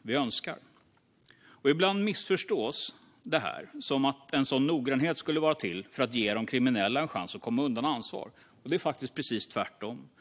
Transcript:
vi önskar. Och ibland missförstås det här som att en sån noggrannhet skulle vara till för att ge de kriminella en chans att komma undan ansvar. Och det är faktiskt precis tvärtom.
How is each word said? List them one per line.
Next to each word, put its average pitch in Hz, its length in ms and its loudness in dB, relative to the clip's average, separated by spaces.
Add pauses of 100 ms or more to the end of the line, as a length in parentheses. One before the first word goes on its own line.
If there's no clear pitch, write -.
vi 110 120 -4
önskar. 135 440 -2 (920)
Och - 200 2
ibland 190 340 4
missförstås - 920 0 (280)
det 156 160 0
här - 300 -6 (100)
som 139 260 0
att - 280 -4
en 139 120 2
sån 135 220 2
noggrannhet 143 500 2
skulle 156 220 0
vara 156 160 4
till 92 360 -4
för 135 120 0
att 117 100 -2
ge 107 200 4
de 110 120 0
kriminella 120 560 2
en 160 60 -2
chans 90 280 -6
att 98 60 -10
komma 117 220 0
undan 123 220 -2
ansvar. 117 460 -4 (320)
Och 120 60 -12
det 156 60 2
är 180 40 2
faktiskt 135 360 -4
precis 120 320 -2
tvärtom. 104 640 -6 (120)